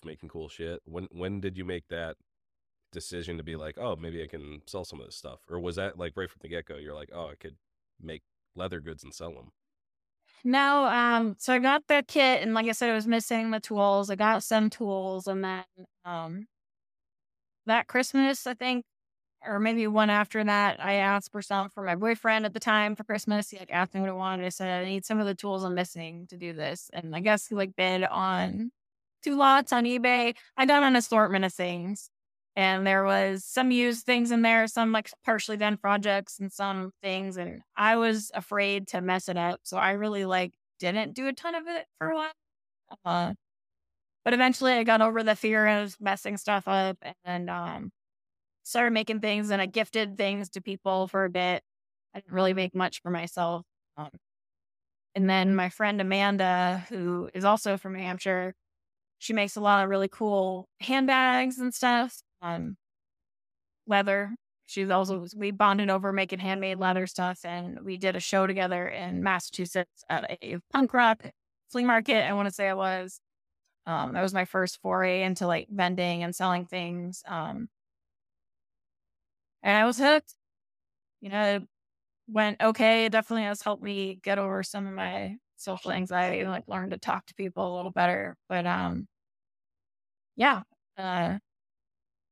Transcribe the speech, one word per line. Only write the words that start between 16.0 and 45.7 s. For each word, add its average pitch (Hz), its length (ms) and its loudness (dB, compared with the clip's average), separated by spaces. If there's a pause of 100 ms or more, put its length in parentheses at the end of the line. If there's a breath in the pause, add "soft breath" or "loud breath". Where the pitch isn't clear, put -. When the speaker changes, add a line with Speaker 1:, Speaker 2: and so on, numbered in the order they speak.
Speaker 2:
um, 170 420 -8 (1200)
that 220 220 2
Christmas, 269 600 0
I 254 60 -4
think, 247 320 -4 (600)
or 202 140 -2
maybe 226 280 2
one 214 220 4
after 208 340 2
that, 202 400 2
I 196 120 0
asked 196 360 0
for 208 100 -10
some 196 280 -2
for 202 140 -12
my 180 120 0
boyfriend 220 500 0
at 196 80 -4
the 214 60 -8
time 214 360 4
for 214 80 -10
Christmas. 208 480 -2
He, 196 80 -16
like, - 120 -14
asked 180 240 0
me 190 60 -2
what 190 80 -2
I 190 40 -4
wanted. 190 320 -4
I 185 40 -4
said, 180 340 -4
"I - 60 -6
need 196 160 -4
some 214 140 0
of 208 80 0
the 196 80 -2
tools 190 280 -4
I'm 180 120 -2
missing 170 520 -6
to 180 100 -18
do 170 160 -10
this." 151 400 -8
And 165 220 -8
I 175 60 -4
guess 208 260 2
he, 214 80 -6
like, 196 200 -2
bid 185 300 0
on 190 680 -2 (520)
two 285 120 -2
lots 269 380 6
on 240 120 4
eBay. 247 500 2 (220 loud breath)
I 269 80 4
got 285 180 6
an 262 120 6
assortment 208 500 4
of 180 80 -2
things. 180 560 -6 (460)
And 190 320 2
there 196 180 4
was 196 400 2
some 254 260 2
used 240 340 2
things 240 260 2
in 233 100 4
there, 226 260 6
some, 226 240 0
like, 220 200 0 (140)
partially 214 320 0
done 208 200 0
projects 202 600 0
and 196 120 -6
some 190 400 -4 (100)
things. 190 360 -4
And 175 240 -8 (160)
I 220 200 4
was 220 380 0
afraid 202 540 -2
to 180 120 -4
mess 185 280 -2
it 175 80 -2
up. 175 260 -2
So 185 140 -6
I 185 160 4
really, 202 320 -2
like, 185 280 0 (260)
didn't 202 340 -2
do 262 140 -6
a 269 60 -2
ton 339 220 -8
of 330 120 -8
it 339 200 -6 (120)
for 320 120 -4
a 320 40 -2
while. 311 180 -4 (720)
Uh, 175 280 0 (920)
but 240 80 2
eventually 254 400 4
I 233 100 2
got 226 180 6
over 226 220 2
the 214 120 4
fear 214 320 2
of 208 340 0